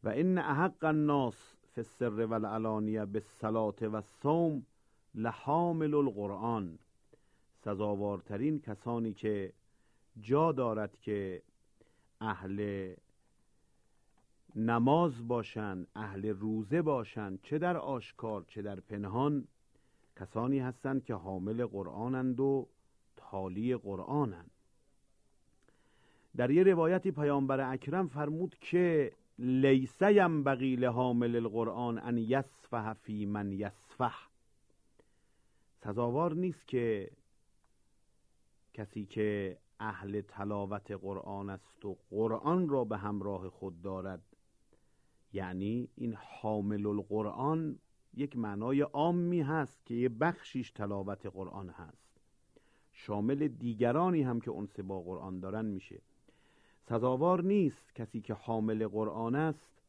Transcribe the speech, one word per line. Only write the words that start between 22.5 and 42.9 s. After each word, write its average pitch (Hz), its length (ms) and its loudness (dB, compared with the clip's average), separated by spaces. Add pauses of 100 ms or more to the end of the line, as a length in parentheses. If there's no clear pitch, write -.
تالی 98 600 -2
قرآنند. 98 720 -2 (1900)
در 123 140 2
یه 165 120 8
روایتی 185 480 6
پیامبر 135 640 2
اکرم 156 360 -2
فرمود 151 520 -4
که 170 520 4 (260)
«لیس 131 640 6
ینبغی 143 760 6
لحامل 120 600 4
القرآن 113 640 0
ان 120 200 -2
یسفه 113 760 -2
فی 104 320 -6
من 101 260 -2
یسفه»، 101 580 -2 (1700)
سزاوار 120 500 0
نیست 175 340 -4
که 113 420 -2 (1600)
کسی 107 300 -8
که 101 540 -2 (220)
اهل 101 400 -6
تلاوت 101 720 -6
قرآن 98 600 -8
است - 340 -14
و 98 120 -8 (140)
قرآن 113 580 2
را 135 160 2
به 107 140 -4